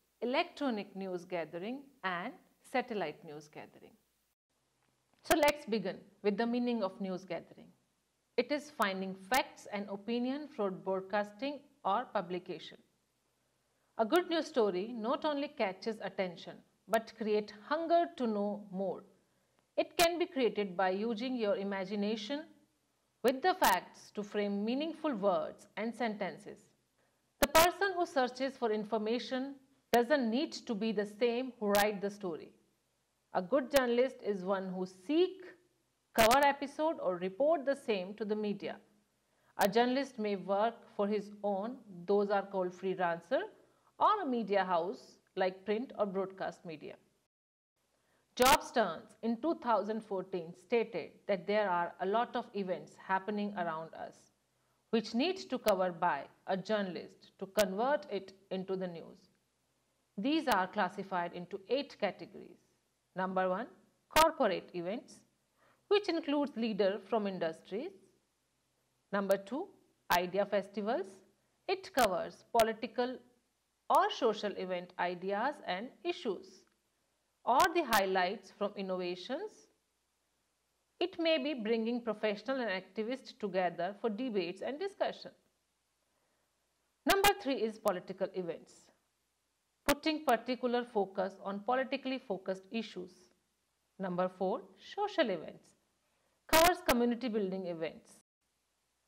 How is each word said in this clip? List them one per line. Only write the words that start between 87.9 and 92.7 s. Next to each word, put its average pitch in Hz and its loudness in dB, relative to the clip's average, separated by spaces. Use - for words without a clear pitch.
events, 170 -6
putting 302 2
particular 240 0
focus 196 -2
on 196 -6
politically 262 -2
focused 190 -4